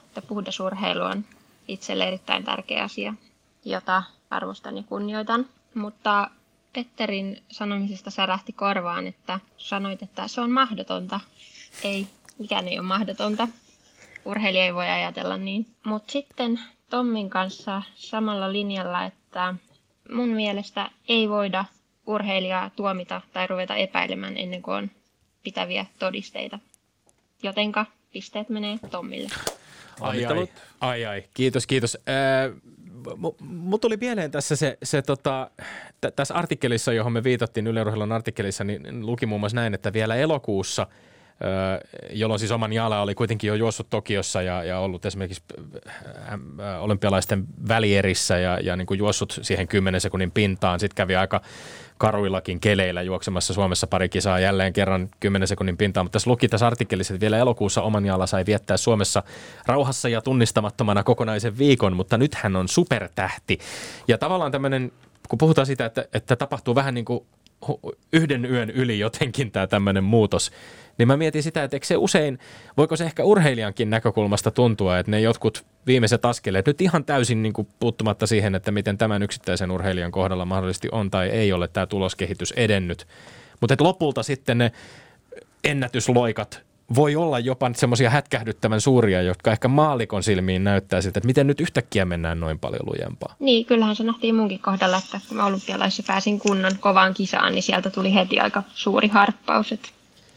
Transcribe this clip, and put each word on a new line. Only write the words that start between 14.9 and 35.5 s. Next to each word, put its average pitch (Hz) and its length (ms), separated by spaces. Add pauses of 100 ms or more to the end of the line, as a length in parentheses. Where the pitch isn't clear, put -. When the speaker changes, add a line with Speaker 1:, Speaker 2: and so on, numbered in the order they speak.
Speaker 1:
niin. 190 300 (180)
Mut 214 260
sitten 240 500 (300)
Tommin 226 400
kanssa 190 520 (120)
samalla 208 580
linjalla, 190 520
että 185 500 (580)
mun 240 160
mielestä 202 640 (180)
ei 226 200
voida 196 360 (420)
urheilijaa 190 680
tuomita 185 440 (120)
tai 185 140
ruveta 185 280
epäilemään 190 640
ennen 180 260
kuin - 140
on 101 140 (520)
pitäviä 190 440 (120)
todisteita. 190 600 (840)
Jotenka 208 440 (260)
pisteet 208 360
menee 214 300 (120)
Tommille. - 380 (720)
Speaker 2:
Ai, - 80
ai. - 20
Speaker 3:
Onnittelut. 147 400 (300)
Speaker 2:
Ai, 120 260
ai. 101 180 (100)
Kiitos, 127 320
kiitos. 127 400
Ää, 135 420
mu-, - 680
mu-, 170 240
mut 180 400
tuli 220 160
mieleen 208 340
tässä 147 260
se, 135 260
se 139 200
tota, 135 480 (500)